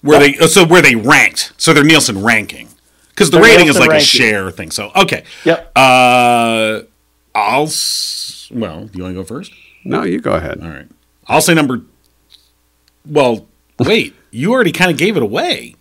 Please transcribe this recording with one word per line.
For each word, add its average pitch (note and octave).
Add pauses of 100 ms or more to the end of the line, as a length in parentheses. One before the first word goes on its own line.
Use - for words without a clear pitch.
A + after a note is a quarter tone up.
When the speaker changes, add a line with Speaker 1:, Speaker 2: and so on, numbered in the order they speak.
Speaker 1:
Were C#3+
they, C#3+
oh, E3
so F3+
were E3
they C#3
ranked? A#2
So D#3+
they're D3+
Nielsen C#3
ranking. G#2+ (480)
'Cause F3
the E3+
Speaker 2:
They're A3
Speaker 1:
rating F#3+
is C#3
Speaker 2:
Nielsen -
Speaker 1:
like A#2
a -
Speaker 2:
ranking. D3+
Speaker 1:
share G#2
thing. E2+
So, G#2
okay. F3+ (220)
Speaker 2:
Yep. -
Speaker 1:
Uh, A#2+ (560)
I'll A2
s-, -
well, F#2+
do -
you F2+
wanna F#2
go F#2
first? C#3 (320)
Speaker 3:
No, -
you -
go -
ahead. -
Speaker 1:
All E2
right. D2 (400)
I'll D3
say F3
number, C#3 (1200)
well, C3+ (180)
Speaker 2:
<laughs> -
Speaker 1:
wait. E3+ (160)
You D3
already A#3+
kinda F3+
gave F3+
it C3
away. B2+